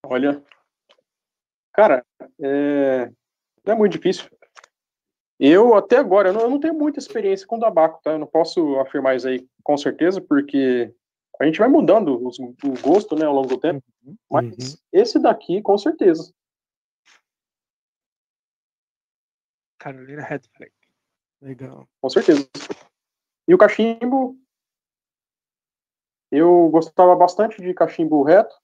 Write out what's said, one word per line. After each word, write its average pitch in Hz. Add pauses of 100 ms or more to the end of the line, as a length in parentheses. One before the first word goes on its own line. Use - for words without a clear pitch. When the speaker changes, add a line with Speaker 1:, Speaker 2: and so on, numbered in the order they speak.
Speaker 1:
Olha, 139 (1300)
cara, 202 (360)
é, 139 (580)
não 220
é -
muito 208
difícil. 170 (1120)
Eu, 196
até 202
agora, 196
eu 185
não, 220
eu 240
não 285
tenho 320
muita 302
experiência 196
com 233
tabaco, 170
tá? 151
Eu 156
não 147
posso 160
afirmar 135
isso 123
aí 127 (160)
com 147
certeza, 165
porque 135 (460)
a 139
gente 160
vai 220
mudando 180
os, 120
o 127 (260)
gosto, 165
né, 156
ao 143
longo 131
do 127
tempo. 135 (220)
Speaker 2:
Uhum. 160 (140)
Speaker 1:
Mas 123
Speaker 3:
Uhum. - (140)
Speaker 1:
esse 226
daqui, 208
com 202
certeza. 185 (3500)
Speaker 4:
Carolina 139
Redfleck. - (680)
Speaker 3:
Legal. 135 (140)
Speaker 1:
Com 135
certeza. 143 (960)
E 170
o 185
cachimbo, 233 (1900)
eu 170
gostava 165
bastante 185
de 180
cachimbo 156
reto. 180